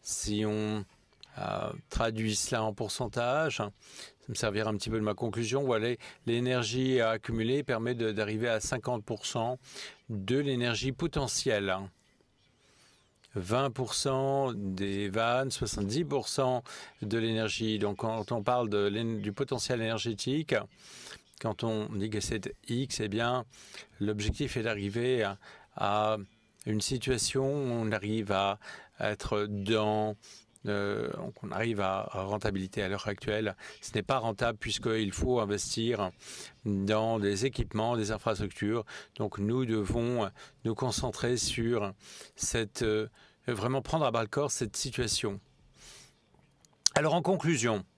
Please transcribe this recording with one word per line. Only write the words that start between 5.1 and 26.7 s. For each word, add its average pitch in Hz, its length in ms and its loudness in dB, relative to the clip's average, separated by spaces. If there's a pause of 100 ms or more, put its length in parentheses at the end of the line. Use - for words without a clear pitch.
conclusion. 117 500 0
Voilà, 117 320 2 (300)
l'énergie 123 760 2
accumulée 113 600 2
permet 120 320 0
de, 113 160 0
d'arriver 107 380 0
à 110 100 2
cinquante 110 440 -2
pour - 220 -6
cent 120 340 -2 (500)
de 107 280 0
l'énergie 123 540 0
potentielle. 120 840 0 (1600)
Vingt 113 340 2
pour 120 240 -4
cent 135 600 2
des 98 540 -2
vannes, 120 440 2
soixante-dix 107 520 -2
pour 143 240 0
cent 127 360 2 (400)
de 110 160 0
l'énergie. 110 580 2
Donc 101 200 0
quand 110 340 -2
on 117 100 0
parle 120 280 2
de 101 180 4
l'én-, 110 340 0
du 101 120 -2
potentiel 123 480 -2
énergétique, 117 720 0 (840)
quand 107 240 -4
on 110 300 0
dit 104 160 -2
que 107 100 -2
c'est - 360 -4 (120)
X, 127 320 -2
eh 110 80 0
bien, 120 380 0 (540)
l'objectif 104 580 0
est 113 60 0
d'arriver 113 600 2
à, 98 140 0 (380)
à 107 420 2 (480)
une 107 160 2